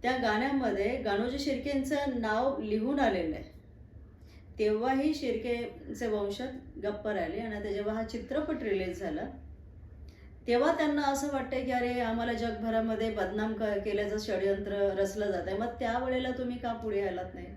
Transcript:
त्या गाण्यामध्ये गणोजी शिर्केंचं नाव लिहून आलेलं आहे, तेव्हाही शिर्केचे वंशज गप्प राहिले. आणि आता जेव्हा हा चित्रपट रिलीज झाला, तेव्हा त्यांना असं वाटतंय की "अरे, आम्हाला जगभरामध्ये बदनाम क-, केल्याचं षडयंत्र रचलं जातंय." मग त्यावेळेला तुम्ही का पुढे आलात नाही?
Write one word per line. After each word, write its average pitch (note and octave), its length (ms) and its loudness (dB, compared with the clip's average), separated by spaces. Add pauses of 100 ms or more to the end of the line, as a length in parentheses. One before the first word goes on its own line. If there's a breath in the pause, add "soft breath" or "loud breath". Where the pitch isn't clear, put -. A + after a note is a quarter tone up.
त्या B3+ 140 2
गाण्यामध्ये A#3 800 2
गणोजी A3+ 420 0
शिर्केंचं C4+ 800 0
नाव A3 420 2
लिहून A3 380 2
आलेलं F3 360 2
आहे, - 220 -12 (1000 loud breath)
तेव्हाही B3+ 560 4
शिर्केचे A#3+ 920 -2
वंशज G#3+ 760 -2
गप्प G#3 260 -2
राहिले. F#3+ 320 -2
आणि A3 140 -4
आता G#3 180 -4
जेव्हा G#3 220 0
हा A3+ 80 -2
चित्रपट C#4 600 -2
रिलीज F#3+ 380 0
झाला, E3 220 -4 (1200 loud breath)
तेव्हा C#4 300 4
त्यांना D4 260 2
असं C#4 300 2
वाटतंय C4 320 -2
की C4 60 -2
"अरे, B3 300 0
आम्हाला A#3 320 0
जगभरामध्ये A3+ 760 0
बदनाम G#3 440 0
क-, G#3 300 0
केल्याचं G#3 340 0
षडयंत्र G3 540 0
रचलं G3 580 2
जातंय." F#3 280 0
मग A3+ 80 0
त्यावेळेला B3+ 640 0
तुम्ही B3 280 -2
का A#3 140 -2
पुढे G#3+ 360 0
आलात F3+ 260 -4
नाही? F3 120 -10 (100)